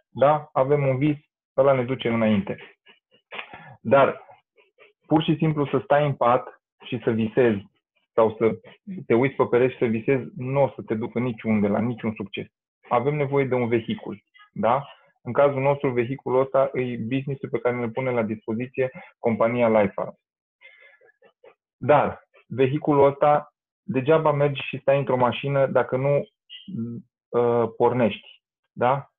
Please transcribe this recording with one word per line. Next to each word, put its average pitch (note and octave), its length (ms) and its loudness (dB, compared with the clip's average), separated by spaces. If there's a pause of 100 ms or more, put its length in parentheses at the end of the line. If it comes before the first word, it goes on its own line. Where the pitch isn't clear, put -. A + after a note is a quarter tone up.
Da? D3 420 2
Avem C#3 360 0
un C3 100 0
vis, C#3+ 200 0 (400)
ăla C3+ 160 6
ne B2+ 100 0
duce B2+ 260 -4
înainte. A2 680 -2 (1040)
Dar, C3+ 440 2 (800)
pur D#3 160 2
și D#3+ 120 0
simplu, D3+ 300 0
să C3+ 180 -2
stai D3 220 2
în C#3+ 80 -2
pat B2 480 0 (240)
și B2 180 -8
să B2+ 80 0
visezi A2 580 0 (440)
sau A2 240 2
să G#2+ 220 0 (460)
te - 80 0
uiți C3 220 2
pe C3 100 2
pereți B2+ 280 2
și - 60 -10
să C3 60 0
visezi, A#2+ 500 -2
nu C3 280 -2
o B2+ 120 0
să - 60 -16
te A2+ 140 -4
ducă A2+ 240 -6
niciunde, A2 480 0
la G2+ 120 0
niciun A2+ 360 -4
succes. G#2+ 300 -10 (440)
Avem B2 260 0
nevoie C#3 300 0
de B2 100 -2
un B2 120 0
vehicul, A2+ 560 -4 (280)
da? A#2+ 360 0 (340)
În A#2+ 120 -8
cazul C3+ 280 2
nostru, C#3 300 0
vehiculul B2 480 -2
ăsta C3+ 340 0
e B2 240 -4
business-ul C3 520 -6
pe B2 100 -4
care B2 160 -2
ne-l A#2+ 160 -6
pune C3 200 -4
la A#2+ 120 0
dispoziție A2+ 680 -6 (280)
compania A#2 600 2
Lifear. - 320 -4 (1600)
Dar B2 460 0 (240)
vehiculul C#3 580 2
ăsta, D3 480 2 (300)
degeaba D3+ 480 2
mergi C#3+ 300 0
și - 180 -10
stai C#3 180 2
într-o C3+ 200 0
mașină C3 500 0
dacă B2+ 300 0
nu, C#3+ 280 0 (1040)
uh, A#2+ 480 2
pornești, A#2+ 640 0 (300)
da? C3+ 480 -2